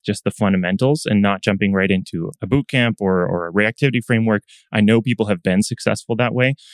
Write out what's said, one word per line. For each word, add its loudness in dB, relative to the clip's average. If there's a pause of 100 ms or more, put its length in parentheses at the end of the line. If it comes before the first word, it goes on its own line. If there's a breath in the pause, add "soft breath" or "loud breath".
just -4
the -4
fundamentals, -2
and 2
not 0
jumping 0
right 0
into -4 (120)
a -6
boot 0
camp 0
or, 0
or -4
a -12
reactivity 0
framework. 2 (300 soft breath)
I 4
know 6
people 0
have -2
been 2
successful -4
that 0
way, 2 (200 loud breath)